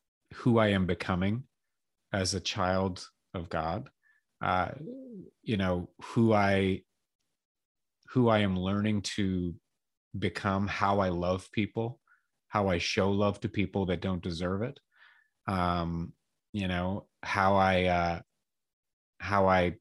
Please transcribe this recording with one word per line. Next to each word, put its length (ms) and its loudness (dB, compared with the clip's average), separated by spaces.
who 240 2
I 100 6
am 180 2
becoming 580 -2
as 220 -2
a 60 -4
child 640 -2
of 140 -10
God, 400 -6
uh, 280 0
you 140 -2
know, 340 0
who 300 2
I, 500 2
who 200 4
I 100 6
am 200 2
learning 440 0
to 520 -2
become, 480 -2
how 340 0
I 100 2
love 420 -2
people, 480 -6
how 200 0
I 100 0
show 320 0
love 300 0
to 80 -6
people 380 -2
that 140 -2
don't 220 -4
deserve 400 -4
it. 180 -8
Um, 640 -2
you 160 -4
know, 380 -4
how 340 2
I, 280 4
uh, 360 0
how 300 2
I, 320 4